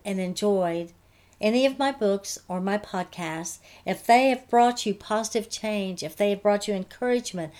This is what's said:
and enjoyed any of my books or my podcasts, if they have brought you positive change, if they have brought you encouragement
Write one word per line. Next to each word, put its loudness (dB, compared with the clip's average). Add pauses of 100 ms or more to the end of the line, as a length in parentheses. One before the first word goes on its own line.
and -2
enjoyed 0 (460)
any 4
of -2
my 0
books -2 (100)
or -4
my 0
podcasts, -8 (260)
if -4
they 8
have -2
brought 4
you 0
positive -4
change, -6
if -10
they 2
have -2
brought 2
you -2
encouragement -4